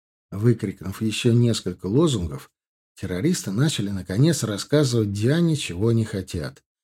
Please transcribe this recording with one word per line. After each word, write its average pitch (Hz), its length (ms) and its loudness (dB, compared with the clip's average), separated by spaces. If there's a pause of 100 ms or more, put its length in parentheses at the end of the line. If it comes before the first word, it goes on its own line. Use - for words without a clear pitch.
(300)
Выкрикнув 98 720 0
ещё 113 320 0
несколько 113 540 0
лозунгов, 101 640 0 (500)
террористы 98 500 -2
начали, 113 380 0
наконец, 101 540 0
рассказывать 113 720 0
Диане, 147 440 2
чего 95 320 -2
они 113 160 2
хотят. 92 580 -8 (220)